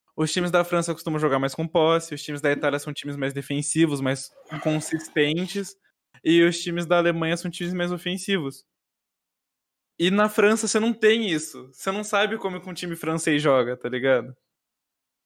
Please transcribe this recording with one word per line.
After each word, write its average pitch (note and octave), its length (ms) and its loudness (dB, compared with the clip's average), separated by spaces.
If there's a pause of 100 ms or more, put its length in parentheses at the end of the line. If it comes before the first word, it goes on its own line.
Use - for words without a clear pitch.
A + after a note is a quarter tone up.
(160)
Os D3+ 160 0
times F3+ 200 0
da F3 120 4
França E3+ 300 0
costumam D#3 260 -4
jogar C3+ 200 2
mais C3+ 140 0
com D#3+ 140 -4
posse, E3 480 2
os C#3 80 -10
times D3 180 -6
da C#3+ 100 2
Itália C#3+ 280 0
são D3 140 -8
times C#3+ 220 -8
mais C#3 180 -2
defensivos, C#3+ 680 0
mais C3+ 300 -2 (300)
consistentes, D#3+ 1120 -2 (480)
e E3+ 200 6
os E3+ 160 2
times E3+ 260 -4
da F3 120 4
Alemanha E3 400 2
são F3 140 -6
times F3 220 -6
mais F3 180 -2
ofensivos. F3+ 720 -4 (1300)
E F3 120 2
na G#3 200 2
França G#3+ 380 4
você G#3+ 120 0
não A3+ 140 0
tem A3 360 2
isso. C#3 440 -6
Você - 180 -6
não G#3 120 -4
sabe G#3 340 0
como F#3 220 -6
que F#3 100 -14
um F3+ 40 -8
time E3+ 220 -6
francês D#3 460 0
joga, B2+ 360 2
tá B2 120 -6
ligado? B2+ 460 0 (920)